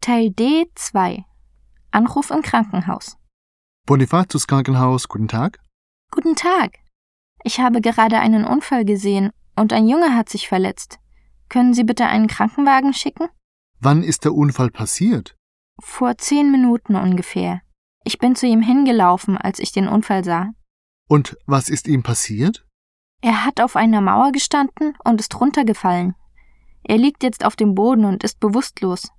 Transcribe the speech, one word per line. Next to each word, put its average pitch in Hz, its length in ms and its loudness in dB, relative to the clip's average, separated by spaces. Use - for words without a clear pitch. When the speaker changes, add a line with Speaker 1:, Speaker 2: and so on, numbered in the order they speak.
Speaker 1:
Teil 226 180 2
D 277 360 0
zwei. 185 480 -4
Anruf 240 400 0
im 302 100 -2
Krankenhaus. 208 720 -4
Speaker 2:
Bonifatius 139 580 0
Krankenhaus, 127 640 0
guten 110 220 -6
Tag. 127 320 -4
Speaker 1:
Guten 320 240 0
Tag. 349 440 -2
Ich 233 160 -2
habe 247 180 2
gerade 226 400 2
einen 220 240 2
Unfall 262 400 0
gesehen 196 460 0
und 214 160 2
ein 220 160 4
Junge 302 260 4
hat 226 140 0
sich - 220 -10
verletzt. - 500 -4
Können 247 260 2
Sie 233 120 2
bitte 233 220 0
einen 220 200 2
Krankenwagen 269 680 2
schicken? - 360 -6
Speaker 2:
Wann 151 240 2
ist - 220 -4
der 151 80 2
Unfall 139 360 0
passiert? 165 680 -4
Speaker 1:
Vor - 380 -4
zehn 285 340 2
Minuten 240 460 2
ungefähr. 180 640 -2
Ich - 160 -8
bin 247 160 2
zu 254 120 -4
ihm 226 140 4
hingelaufen, 220 760 2
als - 220 -6
ich - 120 -8
den 196 160 -2
Unfall 196 380 0
sah. 175 240 -4
Speaker 2:
Und 147 380 0
was 139 240 -2
ist - 180 -6
ihm 131 160 0
passiert? 117 640 -4
Speaker 1:
Er 220 240 0
hat - 160 -2
auf - 160 0
einer 214 240 2
Mauer 220 320 2
gestanden 285 600 -2
und 220 160 2
ist - 180 -12
runtergefallen. 208 760 0
Er 214 140 0
liegt 277 260 2
jetzt - 220 -4
auf 220 100 0
dem 208 200 0
Boden 220 280 2
und 196 220 -2
ist - 160 -6
bewusstlos. 202 760 -4